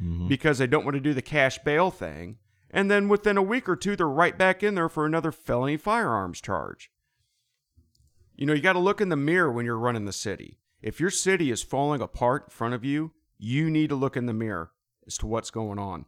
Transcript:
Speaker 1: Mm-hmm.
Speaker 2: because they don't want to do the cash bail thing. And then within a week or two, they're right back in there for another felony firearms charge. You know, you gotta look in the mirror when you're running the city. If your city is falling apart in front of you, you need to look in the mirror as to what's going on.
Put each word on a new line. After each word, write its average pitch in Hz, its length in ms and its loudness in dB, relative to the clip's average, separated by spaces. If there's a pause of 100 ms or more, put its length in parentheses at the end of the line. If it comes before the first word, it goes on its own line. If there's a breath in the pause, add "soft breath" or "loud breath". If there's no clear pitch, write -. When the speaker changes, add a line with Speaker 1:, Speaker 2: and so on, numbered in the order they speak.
Speaker 1:
Mm-hmm. 87 280 -2
Speaker 2:
because 139 300 2
they 131 80 2
don't 135 180 2
want 147 120 -2
to 143 40 -2
do 147 140 0
the 127 80 -2
cash 139 420 0
bail 160 260 4
thing. 87 460 -10 (380)
And 196 160 2
then 202 180 4
within 202 280 4
a 196 60 4
week 226 260 -2
or 226 80 0
two, 202 200 -2
they're 170 120 2
right 156 300 2
back 185 240 2
in 208 140 0
there 165 120 0
for 151 160 -2
another 160 260 0
felony 135 460 -2
firearms 135 640 -2
charge. 64 500 -6 (1400)
You 139 120 -4
know, 151 80 2
you 147 80 0
gotta 180 160 4
look 190 240 2
in 190 80 0
the 160 60 0
mirror 151 360 2
when 120 140 -2
you're 117 120 -2
running 117 280 -2
the 98 60 -8
city. - 460 -8 (220)
If - 180 -8
your 170 120 0
city 185 400 2
is 110 120 -2
falling 143 380 -2
apart 123 460 -2
in - 40 -20
front 117 240 -4
of 110 100 -6
you, 151 280 -4 (260)
you 139 320 0
need 156 200 2
to 143 40 -2
look 131 220 -2
in 123 100 -4
the 120 60 -4
mirror 107 380 -6 (360)
as - 120 -10
to - 80 -6
what's 110 240 -4
going 107 280 -6
on. 95 300 -8